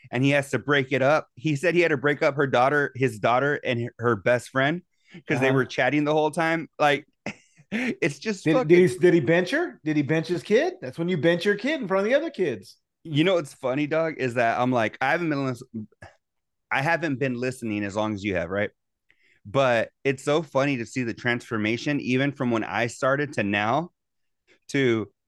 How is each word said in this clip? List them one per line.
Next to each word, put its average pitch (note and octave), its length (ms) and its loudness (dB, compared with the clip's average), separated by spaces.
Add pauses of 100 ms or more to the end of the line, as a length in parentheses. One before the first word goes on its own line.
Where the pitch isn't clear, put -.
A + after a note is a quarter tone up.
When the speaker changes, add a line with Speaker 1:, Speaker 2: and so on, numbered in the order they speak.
(100)
Speaker 1:
and B2 140 -2
he C#3 60 4
has C#3+ 200 0
to C3 80 -2
break C#3 340 0
it C3 100 0
up. C#3+ 320 2
He D#3 220 -2
said E3 180 0
he F3 60 6
had E3 100 4
to D3+ 60 2
break C#3+ 260 0
up D3 140 2
her D3 100 2
daughter, C3+ 480 2
his A#2+ 240 0
daughter C3 460 2
and A#2+ 240 -2 (100)
her A#2 180 2
best A#2+ 340 0
friend C#3+ 320 0 (440)
'cause C#3+ 140 -2
they C3 80 2
Speaker 2:
Uh-huh. C3+ 80 2
Speaker 1:
were B2+ 80 4
chatting C#3 400 0
the D3 80 0
whole D#3 180 2
time. E3 380 -2 (100)
Like, C#3+ 280 2 (180)
<laughs> - 460 -16
it's - 480 -4
just G#3+ 260 -6
Speaker 2:
Did, D#3 100 2
Speaker 1:
fucking D3+ 140 0
Speaker 2:
did F3 220 6
he, - 80 -6
did F3 160 6
he E3+ 60 4
bench E3+ 300 2
her? C#4+ 340 -4
Did D3+ 120 -2
he D3 60 2
bench D#3+ 260 -2
his F3 140 -4
kid? D4+ 380 0
That's C3 180 -12
when E3+ 100 -4
you F#3 100 0
bench E3+ 260 2
your G#3 120 2
kid C#4+ 260 -4
in F#3+ 60 -8
front F#3+ 180 0
of A3 40 -2
the C4 80 4
other E4 120 -2
kids. B2+ 460 -6 (280)
Speaker 1:
You D#3 200 0
know F#3+ 100 2
what's E3+ 200 -2
funny, C3 320 -2
dog, C#3+ 320 -2
is B2 160 -2
that A2+ 260 2
I'm B2+ 100 2
like, A2+ 300 0
I C3 120 0
haven't E3 180 -2
been C#3 160 -2
lis-, B2 160 -6 (1080)
I B2+ 120 0
haven't D#3 360 0
been B2+ 160 -2
listening A#2+ 480 -4
as G2+ 140 -6
long G#2+ 160 -2
as G2 100 -6
you G2 140 -2
have, E2+ 140 -4
right? G2+ 200 -2 (760)
But A#2+ 420 2 (160)
it's C3+ 180 -2
so D3+ 200 0
funny C#3 340 0
to A2+ 100 -6
see - 160 -6
the A2+ 120 -4
transformation, A#2+ 840 -2
even B2+ 320 0
from B2 180 -4
when A2+ 120 0
I A2 260 -2
started C#3 460 -2
to A#2+ 80 -2
now, G#2+ 480 0 (800)
to A#2 420 0 (180)